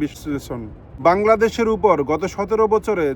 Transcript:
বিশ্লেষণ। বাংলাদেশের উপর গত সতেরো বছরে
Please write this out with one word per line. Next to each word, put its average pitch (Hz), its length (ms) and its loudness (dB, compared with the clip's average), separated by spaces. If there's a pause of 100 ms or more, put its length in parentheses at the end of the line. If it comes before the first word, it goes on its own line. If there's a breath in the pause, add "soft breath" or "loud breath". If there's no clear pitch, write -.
বিশ্লেষণ। 139 580 -8 (480)
বাংলাদেশের 214 680 2
উপর 190 200 4 (160)
গত 160 120 -2 (120)
সতেরো 214 300 0 (100)
বছরে 196 300 -2 (100)